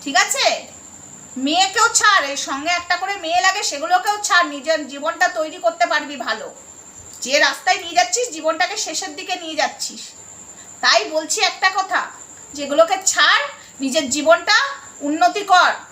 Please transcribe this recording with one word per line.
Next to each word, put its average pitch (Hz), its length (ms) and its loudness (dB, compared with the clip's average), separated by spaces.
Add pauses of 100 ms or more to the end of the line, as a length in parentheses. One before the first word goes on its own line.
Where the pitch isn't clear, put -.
ঠিক 277 140 -2
আছে? 415 500 0 (680)
মেয়েকেও 381 560 2
ছাড়, 392 320 4
এর 277 120 -6
সঙ্গে 302 320 -6
একটা 349 280 0
করে 381 180 -4
মেয়ে 349 260 -2
লাগে, 381 220 2
সেগুলোকেও 359 600 0
ছাড়, 349 240 4
নিজের 294 400 -2
জীবনটা 311 400 -2
তৈরি 320 300 -4
করতে 339 280 0
পারবি 294 300 -2
ভালো। 214 380 -6 (680)
যে 269 180 0
রাস্তায় 302 380 2
নিয়ে 339 160 -10
যাচ্ছিস 359 360 2
জীবনটাকে 320 480 -2
শেষের 320 380 -6
দিকে 370 200 -6
নিয়ে 330 200 -10
যাচ্ছিস, - 460 -4 (800)
তাই 311 280 4
বলছি 311 320 -2
একটা - 340 2
কথা, 381 360 -2 (420)
যেগুলোকে 302 520 2
ছাড়, 370 380 2 (360)
নিজের 269 300 0
জীবনটা 320 440 2 (480)
উন্নতি 349 400 2
কর 359 300 4 (200)